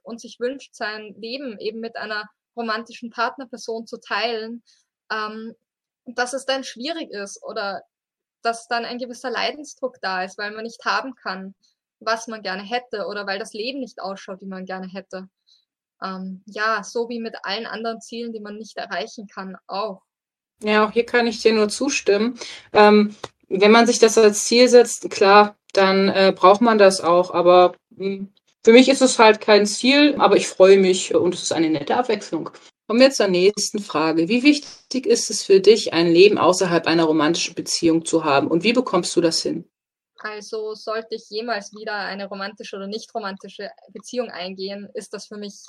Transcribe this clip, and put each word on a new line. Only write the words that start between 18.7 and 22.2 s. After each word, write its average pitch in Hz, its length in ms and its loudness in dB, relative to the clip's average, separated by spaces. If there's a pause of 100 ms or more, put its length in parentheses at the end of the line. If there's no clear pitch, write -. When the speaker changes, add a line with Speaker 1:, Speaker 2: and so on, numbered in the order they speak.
Speaker 1:
erreichen 202 500 -10
kann, 190 280 -14 (120)
auch. 196 340 -10 (640)
Speaker 2:
Ja, 214 220 2
auch 208 60 -4
hier 233 140 0
kann 240 220 0
ich 226 140 -6
dir 220 120 4
nur 214 160 2
zustimmen. 233 680 -2 (340)